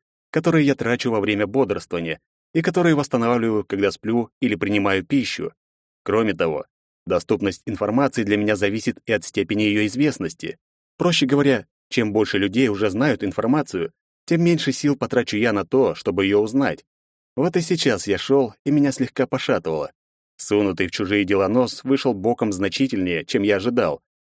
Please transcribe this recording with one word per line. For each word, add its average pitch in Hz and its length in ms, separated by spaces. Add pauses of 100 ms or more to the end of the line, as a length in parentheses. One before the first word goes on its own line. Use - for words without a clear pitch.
(300)
которые 160 360
я 139 80
трачу 120 360
во 110 100
время 104 260
бодрствования 92 760 (340)
и 160 80
которые 170 320
восстанавливаю, 117 680
когда 98 260
сплю 113 400 (100)
или 107 140
принимаю 98 500
пищу. 120 480 (500)
Кроме 104 320
того, 78 320 (400)
доступность 98 600
информации 113 580
для 104 120
меня 104 200
зависит 104 500
и 113 60
от 104 120
степени 104 380
ее 107 240
известности. 101 720 (380)
Проще 165 300
говоря, 139 400 (240)
чем 107 220
больше 104 260
людей 101 300
уже 101 220
знают 117 320
информацию, 107 680 (340)
тем 170 160
меньше 165 300
сил 143 240
потрачу 117 400
я 110 160
на 98 120
то, 107 300
чтобы 95 300
ее 101 160
узнать. 110 440 (520)
Вот 165 200
и 180 40
сейчас 151 460
я 98 120
шел, 135 360 (100)
и 143 60
меня 143 220
слегка 127 340
пошатывало. 82 640 (460)
Сунутый 98 520
в - 20
чужие 101 340
дела 95 240
нос 120 360
вышел 131 300
боком 107 380
значительнее, 92 720
чем 107 180
я 101 140
ожидал. 98 440 (280)